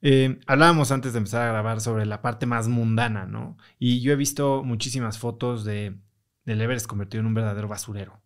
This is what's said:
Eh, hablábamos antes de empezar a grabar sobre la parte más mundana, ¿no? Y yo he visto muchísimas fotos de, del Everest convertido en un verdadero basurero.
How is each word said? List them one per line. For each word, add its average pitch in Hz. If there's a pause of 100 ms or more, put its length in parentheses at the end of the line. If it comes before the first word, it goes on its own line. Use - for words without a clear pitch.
Eh, 131
hablábamos 151
antes 131
de 117
empezar 113
a 117
grabar 110
sobre 110
la 104
parte 120
más 117
mundana, 117
¿no? 110 (220)
Y 123
yo 135
he 147
visto 139
muchísimas 120
fotos 120
de, 104 (500)
del 110
Everest 117
convertido 101
en 113
un 110
verdadero 107
basurero. 101